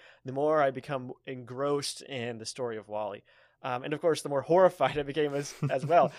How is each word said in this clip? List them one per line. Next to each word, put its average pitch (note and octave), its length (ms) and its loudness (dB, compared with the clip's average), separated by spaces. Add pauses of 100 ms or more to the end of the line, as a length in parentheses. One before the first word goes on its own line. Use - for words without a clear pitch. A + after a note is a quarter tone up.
(240)
the C3 80 -10
more D3+ 300 2
I C3+ 80 4
become C3 420 -8 (140)
engrossed C3+ 760 -4
in A#2+ 360 -8
the A2 80 -12
story A#2 300 -6
of G2+ 120 -12
Wally. G#2+ 340 -6 (400)
Um, C3 220 -6
and D3 80 -4
of D3 80 -6
course, D#3+ 220 2
the D3+ 120 -8
more C3+ 80 0
<laughs> D#3 100 0
horrified E3+ 460 6
I C#3+ 60 -2
became C#3+ 300 0
as, C#3+ 200 -6 (140)
as C#3+ 180 0
well. D#3 200 6 (120)